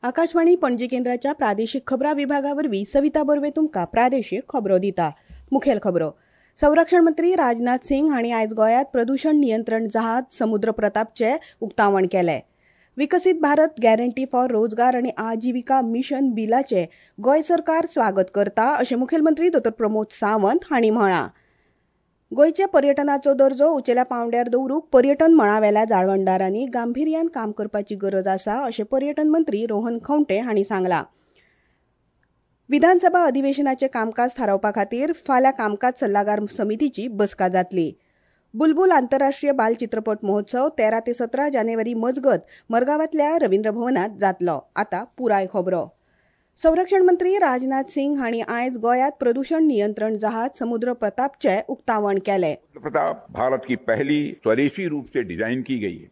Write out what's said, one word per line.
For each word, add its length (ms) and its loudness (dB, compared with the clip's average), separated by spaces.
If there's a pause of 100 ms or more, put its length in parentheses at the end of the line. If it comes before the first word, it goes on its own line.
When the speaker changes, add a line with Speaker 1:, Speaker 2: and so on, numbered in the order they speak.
Speaker 1:
आकाशवाणी 520 2
पणजी 320 0
केंद्राच्या 460 -2
प्रादेशीक 540 -2
खबरां 280 0
विभागावरवीं 720 -2
सविता 380 0
बर्वे 280 0
तुमकां 340 -2
प्रादेशीक 640 0
खबरो 300 0
दिता. 320 -2 (420)
मुखेल 300 2
खबरो. 280 0 (500)
संरक्षण 400 4
मंत्री 340 2
राजनाथ 480 0
सिंग 280 0
हांणी 200 -2
आयज 220 -2
गोंयांत 400 2
प्रदूशण 440 2
नियंत्रण 520 0
जहाज 460 -2
समुद्र 360 -2
प्रतापचें 680 -2 (240)
उक्तावण 460 2
केलें. 340 0 (560)
विकसीत 380 0
भारत 340 2 (140)
गॅरंटी 500 2
फॉर 180 0
रोजगार 440 0
आनी 220 -2
आजिविका 640 -2
मिशन 500 -2
बिलाचें 560 0 (360)
गोंय 200 2
सरकार 440 0
स्वागत 480 0
करता, 400 0
अशें 220 -2
मुखेलमंत्री 520 2
दोतोर 240 2
प्रमोद 380 -2
सावंत 480 0 (120)
हांणी 200 2
म्हळां. 380 2 (1080)
गोंयच्या 320 4
पर्यटनाचो 680 2
दर्जो 340 4
उंचेल्या 340 0
पांवड्यार 460 -2
दवरूंक 340 -2 (100)
पर्यटन 400 6
मळावेल्या 520 4
जाळवणदारांनी 840 0
गांभिर्यान 600 -4
काम 260 -6
करपाची 420 -8
गरज 340 -2
आसा, 360 -4
अशें 200 -4
पर्यटन 440 -2
मंत्री 380 0
रोहन 380 -4
खंवटे 340 0
हांणी 260 0
सांगलां. 380 0 (1700)
विधानसभा 560 4
अधिवेशनाचें 680 0
कामकाज 460 -2
थारावपा 320 0
खातीर 420 -2 (160)
फाल्यां 240 4
कामकाज 480 -2
सल्लागार 400 0 (160)
समितीची 520 -2
बसका 400 -2
जातली. 440 -2 (600)
बुलबुल 360 4
आंतरराष्ट्रीय 640 2
बाल 220 0
चित्रपट 480 -4
महोत्सव 460 -2
तेरा 320 0
ते 140 -4
सतरा 340 -2
जानेवारी 460 -2
मजगत 440 0 (320)
मरगांवांतल्या 680 0
रवींद्र 320 2
भवनांत 500 -4
जातलो. 380 -2 (180)
आतां 280 -4 (140)
पुराय 340 0
खबरो. 420 -4 (680)
संरक्षण 400 2
मंत्री 340 2
राजनाथ 480 0
सिंग 340 -4
हांणी 220 -4
आयज 380 -6
गोंयांत 420 0
प्रदूषण 440 0
नियंत्रण 540 0
जहाज 400 -4
समुद्र 340 -4
प्रतापचें 760 -4
उक्तावण 500 -2
केलें. 360 -2 (280)
Speaker 2:
प्रताप 480 -4
भारत 280 -2 (100)
की 80 0
पहली 560 -2 (100)
स्वदेशी 460 0
रूप 180 -6
से 160 -4
डिजाइन 400 -4
की 160 -6
गई 200 -6 (140)